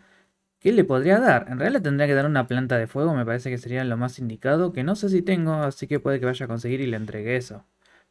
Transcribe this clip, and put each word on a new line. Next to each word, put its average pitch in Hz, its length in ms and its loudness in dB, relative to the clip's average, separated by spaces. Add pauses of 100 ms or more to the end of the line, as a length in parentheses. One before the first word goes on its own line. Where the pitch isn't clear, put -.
(600)
qué 202 140 2
le 214 100 6
podría 139 360 4
dar. 185 300 4
En 127 100 -6
realidad 220 240 0
tendría 143 240 2
que 143 80 4
dar 139 100 2
una 139 220 0
planta 127 300 -2
de 113 100 -2
fuego, 151 280 0
me 123 100 0
parece 123 240 -4
que 123 80 -4
sería 123 280 -6
lo 117 120 -2
más 123 220 -4
indicado, 139 540 0
que 127 100 -4
no 175 120 0
sé 202 140 -2
si 185 120 2
tengo, 175 320 0
así 147 340 -4
que 143 120 0
puede 139 200 0
que 123 60 -2
vaya 127 200 -2
a 117 40 -10
conseguir 120 320 -4
y 135 60 -2
le 113 100 -2
entregue 107 400 -4
eso. 110 280 -10 (460)